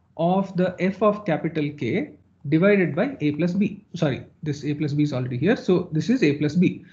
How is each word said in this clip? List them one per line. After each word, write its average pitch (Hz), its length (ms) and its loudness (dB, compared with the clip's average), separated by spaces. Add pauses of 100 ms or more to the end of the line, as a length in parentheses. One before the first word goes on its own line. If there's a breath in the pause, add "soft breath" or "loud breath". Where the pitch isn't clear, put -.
(160)
of 185 400 0
the 180 220 0
f 190 240 0
of 208 240 2
capital 156 500 -2
K 156 360 -4 (360)
divided 175 460 4
by 254 260 -2
A 147 120 0
plus 170 220 -2
B. 196 300 -2 (100)
Sorry, 139 300 0 (180)
this 147 220 -6
A 147 80 -2
plus 143 200 -2
B 147 100 2
is 147 100 0
already 123 240 -4
here. 175 200 2
So 180 340 0
this 156 180 -2
is 254 140 2
A 147 120 4
plus 147 200 -2
B. - 380 2